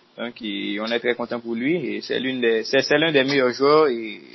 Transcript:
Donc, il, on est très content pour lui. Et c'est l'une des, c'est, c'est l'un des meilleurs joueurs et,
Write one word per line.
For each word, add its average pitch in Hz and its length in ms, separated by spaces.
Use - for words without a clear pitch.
Donc, 117 260
il, 101 380
on 110 60
est 117 140
très 120 160
content 120 240
pour 117 160
lui. 135 200
Et 110 260
c'est 120 180
l'une 131 200
des, 113 240
c'est, 131 200
c'est 147 160
l'un 165 120
des 135 120
meilleurs 135 280
joueurs 147 360
et, 110 340